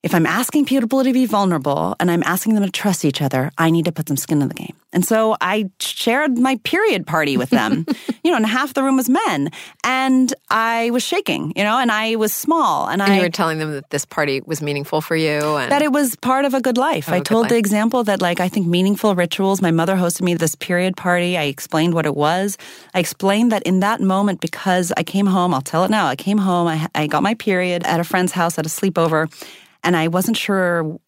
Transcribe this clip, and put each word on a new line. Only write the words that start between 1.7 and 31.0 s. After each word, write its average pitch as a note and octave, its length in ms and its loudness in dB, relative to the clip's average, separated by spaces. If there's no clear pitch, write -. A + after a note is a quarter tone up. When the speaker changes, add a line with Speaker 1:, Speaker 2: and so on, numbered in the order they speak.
Speaker 1:
and F3+ 100 2
I'm E3+ 140 2
asking F#3 320 0
them G3+ 80 2
to F#3+ 80 -2
trust - 320 -2
each D3 180 0
other, C3+ 360 0
I E3 120 2
need E3 140 2
to E3+ 80 -2
put D#3+ 160 -6
some C#3+ 100 -2
skin D3 240 0
in C3+ 60 0
the - 80 -6
game." - 180 -12
And F3+ 120 2
so A3 360 2
I G3 280 -2
shared C4 600 0
my C4 240 2
period F4+ 420 0
party D3+ 320 0
with B2 140 -2
them, D#3+ 340 0
<laughs> - 200 -8
you D#4+ 80 2
know, C#4 60 2
and A3 100 2
half B3+ 260 -2
the C#4 80 -2
room C4+ 140 2
was B3+ 140 0
men. G#3+ 420 0
And C4 500 2
I A3+ 420 0
was B3 120 0
shaking, - 520 -2
you F#3 80 -2
know, G#3+ 140 2
and A#3+ 140 2
I A3 240 0
was G#3+ 180 0
small. C#4+ 540 0
And D#3+ 140 -2
Speaker 2:
And G3 100 2
Speaker 1:
I G3 60 6
Speaker 2:
you F#3+ 40 4
were F3+ 80 2
telling E3 300 -2
them D#3 140 -4
that C#3 180 -10
this C#3+ 140 -2
party C#3+ 420 -2
was D#3 160 -6
meaningful D3 380 -2
for E3 140 -4
you. D#3 220 0
And B2+ 140 -2
Speaker 1:
that D4 120 2
it D4 80 2
was C4+ 240 0
part C4 300 0
of C4+ 100 0
a C4 60 0
good A#3 160 0
life. C4 300 0
Speaker 2:
Of - 60 -2
a - 40 0
Speaker 1:
I - 20 2
Speaker 2:
good C#3+ 80 -4
Speaker 1:
told A3+ 220 2
the A#3+ 60 2
Speaker 2:
life. A#3 40 4
Speaker 1:
example A3 460 2
that, G3+ 160 0
like, F3 180 0
I F3+ 100 0
think F#3+ 160 0
meaningful F#3+ 480 2
rituals, F#3+ 480 0
my F3+ 80 2
mother E3 260 2
hosted F3 260 0
me F3 120 2
this D#3+ 220 -2
period F3+ 420 -2
party. F3 400 0
I D#3 60 -2
explained D#3+ 500 0
what D#3+ 140 0
it C#3 80 -2
was. F3 420 0
I F#3 40 2
explained G3+ 520 2
that G#3 120 0
in F#3 180 2
that G#3 200 0
moment, F#3+ 400 0
because F3+ 560 -2
I F3+ 60 -2
came G3 240 0
home, F3+ 260 2
I'll C3+ 80 0
tell D#3+ 220 -2
it F#3+ 80 0
now, G#3 160 2
I C3 80 -2
came G#3 240 -2
home, F3+ 280 2
I, D#3+ 280 -2
I D3+ 100 -2
got D3 160 0
my G#3+ 140 0
period F3+ 480 -2
at E3+ 160 0
a E3+ 40 0
friend's F3+ 280 0
house E3+ 260 -2
at D#3 80 -4
a D#3+ 40 -4
sleepover, D#3+ 600 0
and F3+ 120 2
I D#3+ 120 2
wasn't F#3 280 0
sure F3 640 0